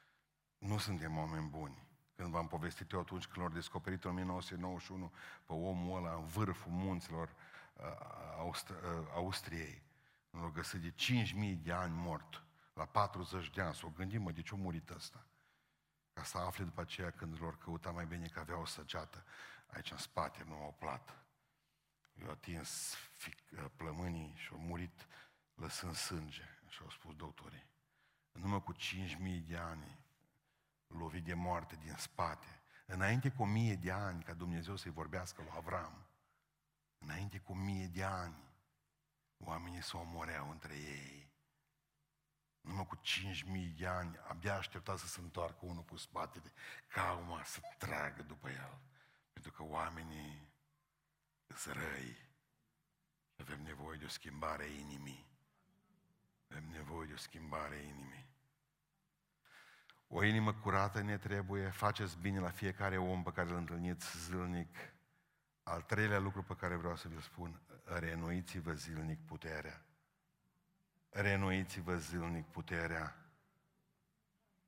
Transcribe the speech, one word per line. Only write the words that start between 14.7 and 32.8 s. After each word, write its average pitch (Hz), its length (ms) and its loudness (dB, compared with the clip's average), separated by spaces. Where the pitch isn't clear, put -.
ăsta?" - 360 -10
Ca - 100 -6
să - 160 -2
afle 90 260 2
după 85 160 -2
aceea 85 300 -2
când 80 300 -4
l-au 82 100 0
căutat 82 440 -4
mai 85 120 0
bine 85 200 -2
că 82 140 -4
avea 82 180 -2
o 80 80 -2
săgeată 78 580 -6
aici - 240 -8
în 76 80 -6
spate, - 480 0
nu 78 80 -8
au 73 240 -6
plat. - 460 -4
I-au 85 100 -6
atins 80 640 -4
fic-, - 400 -10
uh, - 120 -6
plămânii 80 600 0
și - 160 -8
au - 60 -8
murit 85 480 -2
lăsând 80 400 -2
sânge, 78 500 -2
așa - 160 -14
au 80 80 -10
spus 80 260 -10
doctorii. - 500 -10
În 85 100 -8
urmă 98 180 6
cu - 120 -2
cinci 92 420 -2
mii 90 260 2
de 82 160 -2
ani, 80 420 -4
lovit 82 380 -4
de 87 100 0
moarte 87 420 2
din 78 220 -8
spate, - 640 0